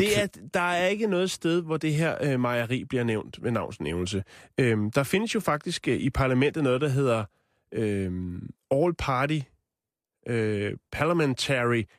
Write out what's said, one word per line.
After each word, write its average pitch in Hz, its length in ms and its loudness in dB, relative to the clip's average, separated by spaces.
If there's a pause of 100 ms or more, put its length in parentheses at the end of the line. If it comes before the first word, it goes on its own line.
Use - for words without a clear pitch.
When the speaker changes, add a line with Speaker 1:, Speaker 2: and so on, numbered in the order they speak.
Speaker 1:
Det - 60 -
Speaker 2:
kl- 104 80 2
Speaker 1:
er, 202 60 0 (280)
der 185 60 2
er 175 260 2
ikke 214 200 0
noget 185 240 0
sted, 170 320 0
hvor 160 140 -2
det 156 180 0
her, 160 260 0
øh, 135 200 2
mejeri 120 440 0
bliver 123 200 -2
nævnt 110 380 -2
ved 117 80 0
navns 104 300 -2
nævnelse. 90 440 -2 (340)
Øhm, 113 320 2
der 139 120 2
findes 208 320 -2
jo 220 60 0
faktisk, 160 480 -4
øh, 123 80 2
i 131 140 0
parlamentet 135 540 2
noget, 127 160 2
der 151 80 0
hedder, 127 360 2 (480)
øhm, 92 760 -2 (220)
All 160 240 2
Party, 143 440 0 (920)
øh, 107 440 0 (200)
Parliamentary 135 920 2 (160)